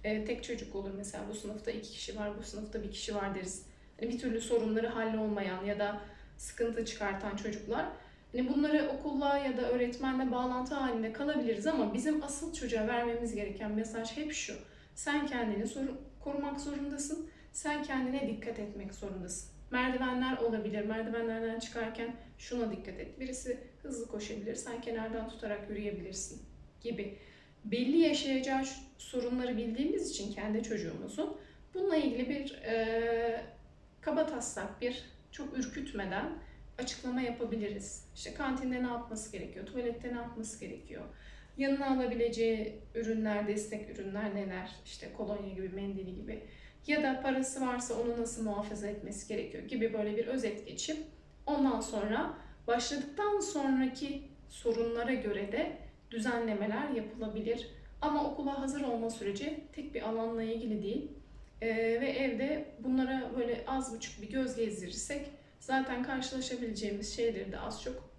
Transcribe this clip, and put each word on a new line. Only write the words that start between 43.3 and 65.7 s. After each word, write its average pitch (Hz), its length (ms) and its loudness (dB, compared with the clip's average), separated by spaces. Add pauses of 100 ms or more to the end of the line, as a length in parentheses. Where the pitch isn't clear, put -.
destek 208 420 -2
ürünler 196 440 -2
neler, 185 360 -2 (140)
işte - 320 -12
kolonya 202 380 -4
gibi, 185 140 -4
mendili 190 460 -4
gibi 214 280 -8 (440)
ya 302 160 4
da 262 200 4
parası 262 440 2
varsa 240 280 0
onu 233 260 2
nasıl 226 220 -2
muhafaza 208 440 -2
etmesi - 420 -6
gerekiyor - 360 -4
gibi 226 280 2
böyle 208 240 0
bir 233 100 2
özet 226 420 0
geçip - 280 -2 (500)
ondan 269 340 6
sonra 214 540 0 (320)
başladıktan 294 760 2
sonraki 269 800 2 (260)
sorunlara 233 640 2
göre 202 380 0
de 311 240 2 (340)
düzenlemeler 233 800 2
yapılabilir. 220 840 -2 (320)
Ama 294 280 4
okula 277 300 0
hazır 269 220 0
olma 226 280 2
süreci 277 600 -2
tek - 220 -8
bir 233 80 -2
alanla 226 400 0
ilgili 220 400 0
değil. 247 280 0 (520)
Ee, 226 380 4
ve 269 80 2
evde 269 560 2 (140)
bunlara 262 580 2
böyle 233 300 2
az 262 300 0
buçuk - 260 -8
bir 208 80 -8
göz 254 260 2
gezdirirsek 214 720 -2 (300)
zaten 254 420 2